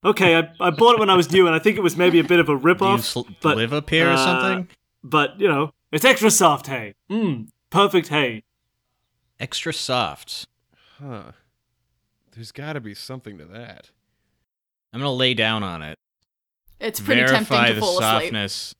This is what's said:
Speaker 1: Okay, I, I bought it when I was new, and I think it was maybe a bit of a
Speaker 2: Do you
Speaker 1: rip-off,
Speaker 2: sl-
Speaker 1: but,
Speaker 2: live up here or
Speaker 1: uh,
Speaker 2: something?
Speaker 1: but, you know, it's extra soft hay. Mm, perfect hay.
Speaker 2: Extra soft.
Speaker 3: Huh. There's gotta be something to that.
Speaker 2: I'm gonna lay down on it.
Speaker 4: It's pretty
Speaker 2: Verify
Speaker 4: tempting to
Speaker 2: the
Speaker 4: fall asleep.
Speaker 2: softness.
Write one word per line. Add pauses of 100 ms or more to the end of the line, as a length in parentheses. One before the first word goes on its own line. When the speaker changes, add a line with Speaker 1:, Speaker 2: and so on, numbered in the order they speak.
Speaker 1:
Okay,
I, (100)
I
bought
it
when
I
was
new,
and
I
think
it
was
maybe
a
bit
of
a
Speaker 2:
Do
you
Speaker 1:
rip-off,
Speaker 2:
sl- (200)
Speaker 1:
but,
Speaker 2:
live
up
here
or
Speaker 1:
uh,
Speaker 2:
something? (360)
Speaker 1:
but,
you
know, (200)
it's
extra
soft
hay. (140)
Mm, (220)
perfect
hay. (960)
Speaker 2:
Extra
soft. (540)
Speaker 3:
Huh. (1000)
There's
gotta
be
something
to
that. (1040)
Speaker 2:
I'm
gonna
lay
down
on
it. (800)
Speaker 4:
It's
pretty
Speaker 2:
Verify
Speaker 4:
tempting
to
Speaker 2:
the
Speaker 4:
fall
asleep.
Speaker 2:
softness.